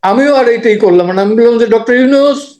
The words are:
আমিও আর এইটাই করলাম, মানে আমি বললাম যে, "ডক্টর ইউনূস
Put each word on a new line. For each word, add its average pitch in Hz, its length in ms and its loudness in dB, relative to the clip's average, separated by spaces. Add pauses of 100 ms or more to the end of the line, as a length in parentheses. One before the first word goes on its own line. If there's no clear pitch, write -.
আমিও 262 320 0
আর 254 140 2
এইটাই 233 280 0
করলাম, 180 300 0
মানে 185 140 -4
আমি 208 140 -2
বললাম 233 240 2
যে, 233 80 0
"ডক্টর 226 280 -2
ইউনূস 277 640 -2